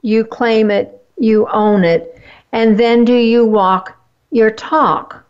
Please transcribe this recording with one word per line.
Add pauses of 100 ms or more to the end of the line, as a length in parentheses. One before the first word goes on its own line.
you
claim
it, (140)
you
own
it, (360)
and
then
do
you
walk (340)
your
talk?